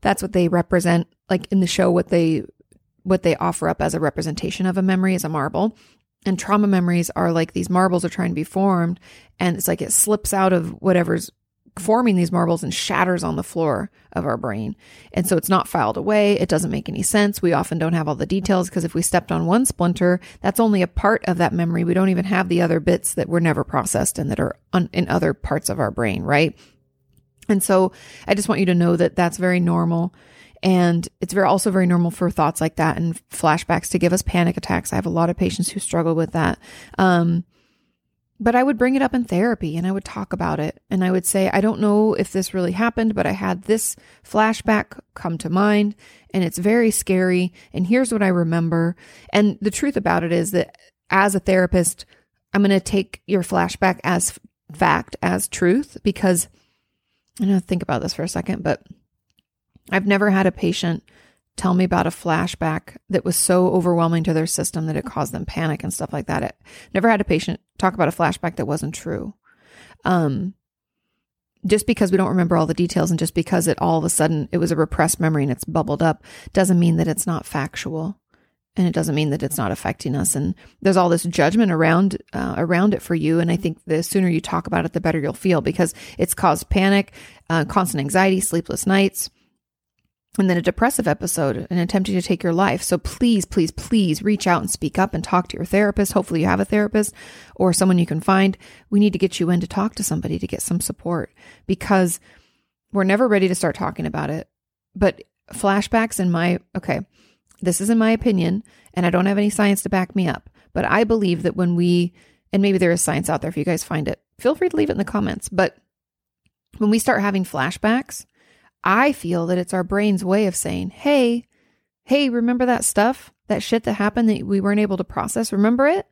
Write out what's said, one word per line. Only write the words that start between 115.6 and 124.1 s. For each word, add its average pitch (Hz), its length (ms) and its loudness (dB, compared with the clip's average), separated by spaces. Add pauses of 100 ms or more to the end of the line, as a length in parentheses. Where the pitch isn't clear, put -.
when 208 120 0
we 220 100 4
start 214 220 0
having 196 220 0
flashbacks, 180 840 -4 (580)
I 233 300 4
feel 170 340 -4
that 180 100 0
it's 180 160 -4
our 185 100 0
brain's 196 420 0
way 196 220 2
of 175 80 -2
saying, 180 340 -6
"Hey, 247 580 0 (560)
hey, 277 260 2
remember 240 360 0
that 247 180 0
stuff, - 480 0 (160)
that 208 160 -2
shit 226 200 0
that 220 100 -2
happened 214 360 0